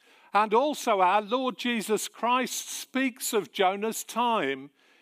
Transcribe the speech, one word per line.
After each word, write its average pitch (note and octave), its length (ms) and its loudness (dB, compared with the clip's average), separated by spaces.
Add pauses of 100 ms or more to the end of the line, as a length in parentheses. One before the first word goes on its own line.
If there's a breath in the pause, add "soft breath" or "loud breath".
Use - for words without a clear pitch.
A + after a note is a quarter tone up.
(320 soft breath)
And G#3 220 2
also A#3+ 460 2
our F#3 200 4
Lord A#3+ 380 -4
Jesus A3 480 -2
Christ - 640 -2
speaks - 600 -4
of G3 180 -2
Jonah's G3+ 540 0
time D#3 680 -2 (320 soft breath)